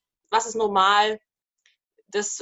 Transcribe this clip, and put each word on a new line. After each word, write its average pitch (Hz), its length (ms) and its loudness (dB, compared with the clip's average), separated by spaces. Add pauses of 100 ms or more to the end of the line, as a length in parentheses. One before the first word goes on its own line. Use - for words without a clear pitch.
(300)
was 220 160 0
ist 220 80 -10
normal, 208 640 2 (880)
das, - 320 -6